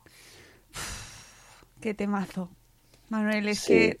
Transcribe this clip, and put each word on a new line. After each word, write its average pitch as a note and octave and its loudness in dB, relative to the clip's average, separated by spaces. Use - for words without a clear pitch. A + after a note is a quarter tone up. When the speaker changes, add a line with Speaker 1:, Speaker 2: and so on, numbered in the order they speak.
Speaker 1:
Qué A3 -4
temazo, G3+ -4
Manuel. G#3+ 0
Es G#3 -2
Speaker 2:
Sí, - 2
Speaker 1:
que, - 6